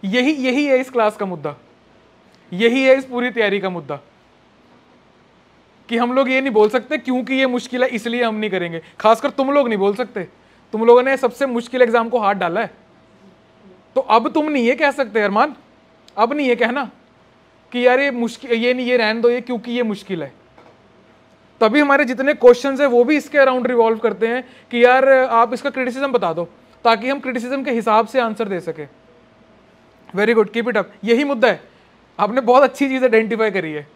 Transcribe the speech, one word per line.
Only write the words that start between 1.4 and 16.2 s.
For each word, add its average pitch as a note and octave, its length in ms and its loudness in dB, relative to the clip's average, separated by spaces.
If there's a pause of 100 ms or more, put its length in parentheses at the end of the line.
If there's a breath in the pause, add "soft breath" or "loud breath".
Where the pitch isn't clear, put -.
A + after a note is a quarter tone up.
यही A#3 300 2
है C4 160 6
इस C4+ 60 -6
पूरी B3 260 -4
तैयारी G3+ 300 -2
का F#3 100 -4
मुद्दा, D3+ 280 -10 (1900)
कि A#3 80 -4
हम A#3+ 160 0
लोग C4 180 0
ये C4 100 0
नहीं C4+ 120 -4
बोल G#3+ 160 4
सकते B3+ 300 -2
क्योंकि B3+ 360 -4
ये C4 120 2
मुश्किल B3 360 -4
है B3+ 60 0
इसलिए A#3 360 -4
हम A3+ 100 -2
नहीं G#3+ 160 -4
करेंगे। E3+ 320 -6 (180 soft breath)
खासकर A3+ 300 2
तुम C4+ 200 -2
लोग C#4+ 180 2
नहीं G#3+ 100 -2
बोल G3+ 160 0
सकते, G3 340 -8 (440 soft breath)
तुम A3 120 -4
लोगों A#3+ 180 8
ने C4+ 140 0
सबसे C4 300 -2
मुश्किल B3 360 -2
exam A#3 260 2
को A#3+ 100 -2
हाथ G3+ 160 0
डाला F#3 260 -4
है। G#3+ 100 -6 (1200)
तो B3+ 60 0
अब A#3 320 2
तुम D#4 180 -2
नहीं C4+ 140 0
ये A#3+ 100 2
कह D4 160 0
सकते A#3+ 300 -4
अरमान, A3+ 360 0 (600)
अब A3+ 160 0